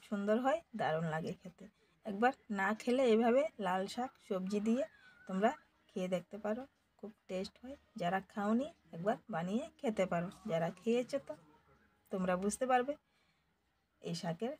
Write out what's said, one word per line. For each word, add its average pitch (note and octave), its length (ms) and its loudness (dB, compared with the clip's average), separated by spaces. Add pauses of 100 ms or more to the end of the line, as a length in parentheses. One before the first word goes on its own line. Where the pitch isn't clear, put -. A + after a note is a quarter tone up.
সুন্দর G#3 360 2
হয়, D4+ 140 2 (200)
দারুণ D#3 340 0
লাগে D#3+ 260 -4
খেতে। - 260 -18 (400)
একবার G#3+ 280 2 (260)
না G3 100 4 (120)
খেলে B3 300 2
এইভাবে A#3 300 6 (240)
লাল F#3 180 0 (100)
শাক B3 180 -6 (160)
সবজি F#3+ 400 -2
দিয়ে B3 160 2 (440)
তোমরা F#3+ 240 2 (360)
খেয়ে F#3 280 -6
দেখতে F3 280 -6
পারো, A3 180 -2 (360)
খুব G#3 140 -14 (180)
টেস্ট F#3+ 240 -6 (100)
হয়। C4+ 120 -12 (260)
যারা F3+ 180 2 (140)
খাওনি A3+ 340 0 (280)
একবার G3 220 0 (160)
বানিয়ে F#3+ 320 -2 (140)
খেতে G#3+ 320 0
পারো, F3 180 0 (220)
যারা E3 160 2 (120)
খেয়েছো B3 380 0 (100)
তো D4+ 60 -10 (800)
তোমরা F#3 220 0 (100)
বুঝতে G#3 280 -2
পারবে B3+ 220 4 (1080)
এই E3+ 200 -6
শাকের F3+ 380 -4